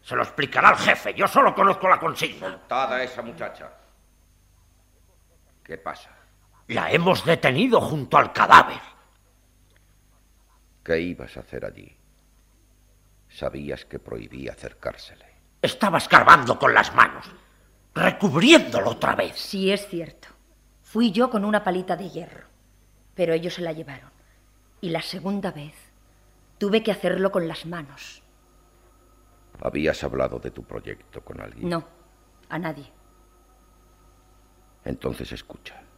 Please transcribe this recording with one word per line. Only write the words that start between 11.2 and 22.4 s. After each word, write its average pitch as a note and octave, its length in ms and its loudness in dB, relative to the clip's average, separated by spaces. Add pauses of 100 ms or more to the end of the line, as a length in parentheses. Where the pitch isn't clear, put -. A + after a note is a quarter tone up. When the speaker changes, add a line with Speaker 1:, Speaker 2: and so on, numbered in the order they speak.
Speaker 2:
a - 40 -16
hacer - 240 -12
allí? G1+ 300 -16 (1300)
Sabías C#2 580 -10
que C2 140 -14
prohibía A1+ 540 -12
acercársele. - 760 -16 (340)
Speaker 1:
Estaba E3 380 0
escarbando C3 580 8
con B2+ 160 4
las A2 220 4
manos, - 340 4 (640)
recubriéndolo F#3 1000 4
otra - 220 -2
vez. - 220 -2
Speaker 3:
Sí, F#3+ 360 -4
es G3+ 160 -4
cierto. E3 420 -12 (520)
Fui A3+ 300 0
yo A#3+ 180 0
con G#3 160 -2
una G#3 180 0
palita F3+ 320 -2
de F3+ 140 -12
hierro, - 380 -16 (680)